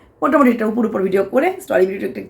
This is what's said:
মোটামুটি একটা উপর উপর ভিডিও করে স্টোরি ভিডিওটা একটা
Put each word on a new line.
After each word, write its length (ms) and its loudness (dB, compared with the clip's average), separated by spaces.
মোটামুটি 280 4
একটা 160 0
উপর 200 -2
উপর 160 -4
ভিডিও 220 0
করে 240 0
স্টোরি 260 0
ভিডিওটা 200 -4
একটা 240 -10